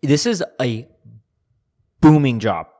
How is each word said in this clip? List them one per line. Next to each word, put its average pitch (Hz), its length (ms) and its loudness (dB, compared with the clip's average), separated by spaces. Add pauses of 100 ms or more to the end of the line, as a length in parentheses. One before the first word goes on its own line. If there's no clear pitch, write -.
This - 240 0
is 220 160 -2 (180)
a 120 260 -6 (1160)
booming 147 380 4
job. 98 280 -4 (140)